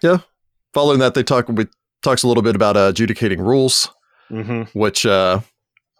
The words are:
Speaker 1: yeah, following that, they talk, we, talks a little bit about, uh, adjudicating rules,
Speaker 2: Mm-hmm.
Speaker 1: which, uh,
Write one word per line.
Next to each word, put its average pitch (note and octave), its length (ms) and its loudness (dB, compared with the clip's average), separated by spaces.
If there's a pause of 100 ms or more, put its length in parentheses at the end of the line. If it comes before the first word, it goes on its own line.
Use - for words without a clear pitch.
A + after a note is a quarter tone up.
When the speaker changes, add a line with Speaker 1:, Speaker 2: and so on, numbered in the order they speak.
Speaker 1:
yeah, F3 160 2 (540)
following C#3+ 280 2
that, B2+ 120 2
they C3 100 -2
talk, B2 260 0
we, A2 180 -2 (360)
talks C3 200 0
a B2+ 60 0
little A#2 140 2
bit G#2+ 140 0
about, G#2 200 2
uh, G2 120 4
adjudicating G#2 540 -2
rules, C3 480 0 (400)
Speaker 2:
Mm-hmm. A2 480 -8
Speaker 1:
which, G#2 260 -2
uh, F#2+ 360 2 (600)